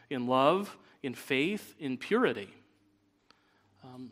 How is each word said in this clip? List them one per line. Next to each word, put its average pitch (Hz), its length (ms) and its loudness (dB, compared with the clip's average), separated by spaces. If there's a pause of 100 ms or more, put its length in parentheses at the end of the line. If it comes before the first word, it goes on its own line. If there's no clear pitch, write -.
in 123 160 -4
love, 147 500 4 (280)
in 127 100 -6
faith, 147 680 -2
in 131 180 -6
purity." 127 520 0 (1300)
Um, 127 280 -16